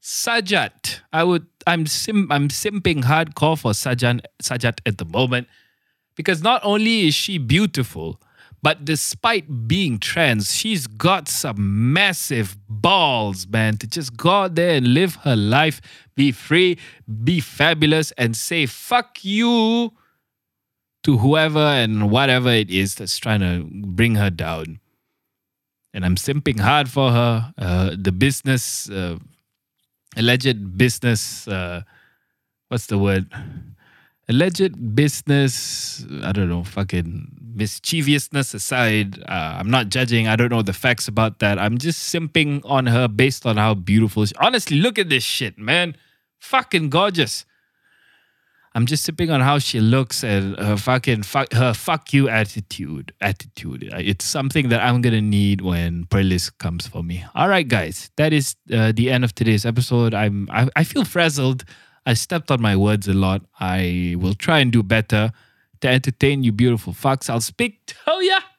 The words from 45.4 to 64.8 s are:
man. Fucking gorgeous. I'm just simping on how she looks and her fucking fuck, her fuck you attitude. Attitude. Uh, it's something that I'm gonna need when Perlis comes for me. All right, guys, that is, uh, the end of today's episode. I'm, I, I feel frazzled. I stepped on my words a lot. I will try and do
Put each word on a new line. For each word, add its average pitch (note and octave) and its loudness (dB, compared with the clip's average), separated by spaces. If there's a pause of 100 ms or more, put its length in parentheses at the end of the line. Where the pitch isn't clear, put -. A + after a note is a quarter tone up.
man. D#3 -2 (420)
Fucking F3 -2
gorgeous. E3+ 0 (1300)
I'm A#2 0
just D3 -2
simping E3 -2
on C3+ 2
how C#3+ 2
she - -2
looks B2 2
and G2 -2
her G#2 0
fucking A#2+ 0
fuck, - -2
her B2 2
fuck - -4
you C#3 4
attitude. F#2+ -4
Attitude. - -8
Uh, - -10
it's F#2+ -4
something C3+ -2
that A#2 2
I'm B2 2
gonna A2+ 2
need G2+ 2
when E2+ -2
Perlis F#2 0
comes E2+ -6
for E2+ -10
me. F2 -8 (120)
All E3+ 0
right, F3+ 2
guys, F#2 -4
that D#3 2
is, D3 0 (160)
uh, A2 4
the A#2 2
end B2+ 2
of A2+ -2
today's A2 2
episode. A#2 2
I'm, G2+ 0
I, A#2+ 2
I D#3 2
feel A#3 -2
frazzled. C#3 0 (420)
I B2+ 4
stepped - -4
on B2 0
my G#2 2
words G2+ 2
a G2+ 2
lot. F#2+ 2 (180)
I F2+ -2
will F#2+ 0
try C#3+ 2
and B2+ 2
do A#2 4